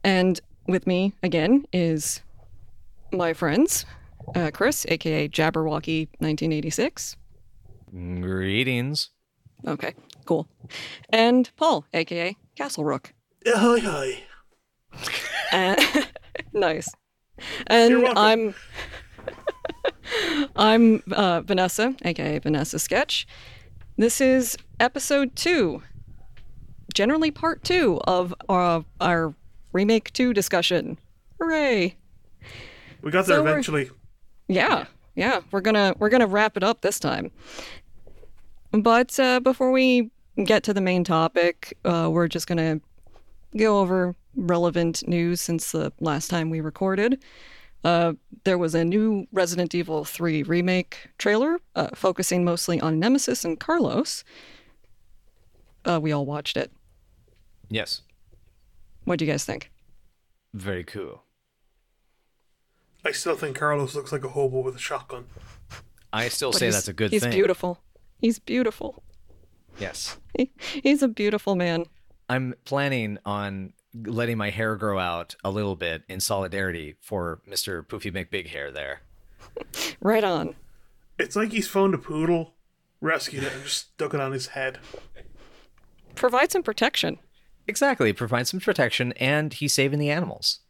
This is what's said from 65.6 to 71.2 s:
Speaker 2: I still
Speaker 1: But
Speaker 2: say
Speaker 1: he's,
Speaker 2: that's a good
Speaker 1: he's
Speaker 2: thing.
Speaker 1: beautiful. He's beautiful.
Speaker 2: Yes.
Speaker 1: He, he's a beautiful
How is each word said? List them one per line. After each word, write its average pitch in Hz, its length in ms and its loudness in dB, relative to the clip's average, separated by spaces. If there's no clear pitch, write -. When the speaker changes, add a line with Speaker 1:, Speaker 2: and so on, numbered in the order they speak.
Speaker 2:
I 113 160 -2
still 123 240 -2
Speaker 1:
But - 60 0
Speaker 2:
say 127 80 2
Speaker 1:
he's, 107 80 2
Speaker 2:
that's 101 140 -2
a 95 40 -8
good 107 180 -2
Speaker 1:
he's 104 120 2
Speaker 2:
thing. 120 100 0
Speaker 1:
beautiful. 180 480 0
He's 233 180 2
beautiful. 247 640 -4
Speaker 2:
Yes. - 360 -8
Speaker 1:
He, 262 220 -4
he's 285 440 0
a 262 60 2
beautiful 208 480 -2